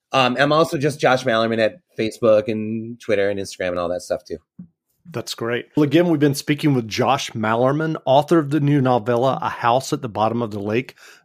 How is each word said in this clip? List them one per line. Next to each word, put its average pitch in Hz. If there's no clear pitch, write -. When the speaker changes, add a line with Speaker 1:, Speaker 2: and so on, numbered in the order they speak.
Speaker 1:
Um, 127
I'm 143
also 160
just 143
Josh 127
Mallerman 113
at 107
Facebook 107
and 110
Twitter 101
and 98
Instagram 95
and 87
all 87
that 87
stuff -
too. 85
Speaker 2:
That's -
great. 117
Well, 151
again, 170
we've 151
been 143
speaking 143
with 117
Josh 120
Mallerman, 127
author 143
of 143
the 151
new 143
novella, 123
A 117
House 120
at 143
the 120
Bottom 110
of 110
the 104
Lake. 107